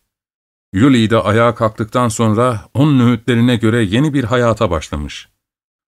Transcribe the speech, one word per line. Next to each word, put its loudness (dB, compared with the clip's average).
Yuli 2
de 2
ayağa 0
kalktıktan -2
sonra -2
onun 2
öğütlerine 2
göre 0
yeni 0
bir -2
hayata 0
başlamış. -8